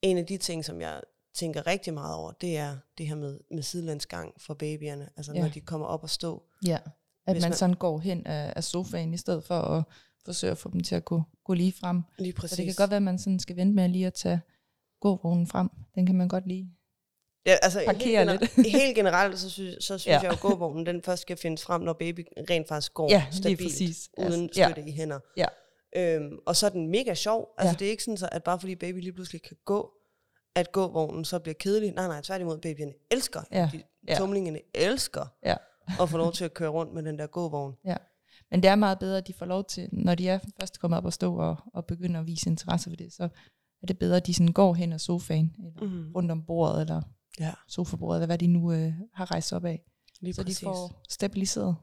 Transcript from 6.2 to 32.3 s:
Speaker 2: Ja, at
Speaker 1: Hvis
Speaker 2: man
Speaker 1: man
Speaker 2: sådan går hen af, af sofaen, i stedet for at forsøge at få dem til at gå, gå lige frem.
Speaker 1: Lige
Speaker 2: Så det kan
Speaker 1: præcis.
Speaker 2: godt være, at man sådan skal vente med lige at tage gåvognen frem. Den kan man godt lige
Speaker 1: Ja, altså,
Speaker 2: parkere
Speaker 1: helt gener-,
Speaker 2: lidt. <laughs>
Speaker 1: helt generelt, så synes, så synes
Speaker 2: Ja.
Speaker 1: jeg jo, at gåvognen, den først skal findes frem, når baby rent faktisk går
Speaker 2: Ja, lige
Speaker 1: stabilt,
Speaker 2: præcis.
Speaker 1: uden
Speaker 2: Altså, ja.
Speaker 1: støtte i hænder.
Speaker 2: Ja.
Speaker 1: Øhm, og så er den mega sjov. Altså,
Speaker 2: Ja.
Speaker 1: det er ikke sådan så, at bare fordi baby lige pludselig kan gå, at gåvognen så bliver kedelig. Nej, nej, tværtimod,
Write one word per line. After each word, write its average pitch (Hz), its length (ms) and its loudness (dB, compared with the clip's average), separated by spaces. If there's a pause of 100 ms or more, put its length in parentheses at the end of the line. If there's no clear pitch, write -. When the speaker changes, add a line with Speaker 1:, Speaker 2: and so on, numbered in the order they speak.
Speaker 2:
Ja, 165 120 2 (480)
at 190 80 4
Speaker 1:
Hvis 170 100 2
Speaker 2:
man 170 60 4
Speaker 1:
man 170 80 0
Speaker 2:
sådan 180 180 4
går 160 240 -2
hen 175 280 -4
af, 147 280 -6
af 170 80 -4
sofaen, 170 500 -4
i 170 40 -4
stedet 175 260 -2
for 175 180 -2
at 160 220 2 (420)
forsøge - 260 -2
at 160 60 -2
få - 140 -12
dem 175 120 -2
til 180 120 -2
at 170 100 -2
gå, 165 180 0 (200)
gå 190 100 -2
lige 180 260 2
frem. 180 160 -2
Speaker 1:
Lige 175 120 0
Speaker 2:
Så - 180 -8
det 180 100 -6
kan - 60 -6
Speaker 1:
præcis. 180 360 -4
Speaker 2:
godt 196 120 4
være, 202 80 2
at 202 60 2
man 185 160 0
sådan 190 200 0
skal - 160 -8
vente 190 200 4
med 185 140 6
lige 185 180 0
at 185 60 -4
tage 175 280 0 (580)
gåvognen 175 480 2
frem. 185 220 0 (260)
Den 185 100 4
kan 185 100 6
man 180 120 4
godt 185 200 -2
lige 185 280 -8 (680)
Speaker 1:
Ja, 185 160 10
altså, 185 240 4
Speaker 2:
parkere 214 400 4
Speaker 1:
helt 196 40 4
gener-, 190 100 2 (160)
Speaker 2:
lidt. 247 160 8
<laughs> 285 100 8
Speaker 1:
helt 262 140 4
generelt, 190 440 4
så 185 100 -6
synes, 185 340 -8
så 196 140 -4
synes 170 100 -6
Speaker 2:
Ja. 151 120 8
Speaker 1:
jeg - 40 0
jo, 180 80 0
at 170 80 0
gåvognen, 170 460 0
den 175 160 -2
først 180 200 -2
skal 175 160 -8
findes 160 260 -4
frem, 175 180 0
når 165 120 -2
baby 165 320 -6 (240)
rent 165 180 2
faktisk 151 260 -4
går 156 160 0
Speaker 2:
Ja, 185 220 8
lige 170 100 -4
Speaker 1:
stabilt, 196 200 2 (100)
Speaker 2:
præcis. 165 460 -4
Speaker 1:
uden 170 260 0
Speaker 2:
Altså, 185 180 2
ja. - 100 8
Speaker 1:
støtte 151 180 -10
i 151 40 -8
hænder. 151 260 -4 (180)
Speaker 2:
Ja. 185 80 2 (500)
Speaker 1:
Øhm, 160 500 0
og 175 100 0
så 208 100 2
er 208 40 4
den 175 180 -4
mega 214 260 0
sjov. 214 440 -2
Altså, 180 140 4
Speaker 2:
Ja. 165 60 0
Speaker 1:
det 196 100 -2
er 208 40 0
ikke 220 120 -4
sådan 220 140 -4
så, 180 140 -6
at 170 120 -6
bare 175 160 0
fordi 185 160 -8
baby 180 260 -8
lige 175 120 -10
pludselig 175 280 -12
kan - 240 -20
gå, 202 260 -2 (640)
at 175 160 0
gåvognen 160 540 0
så 175 140 -4
bliver 160 140 -8
kedelig. 202 380 0
Nej, 185 160 -2
nej, 151 140 -6
tværtimod, 175 360 -4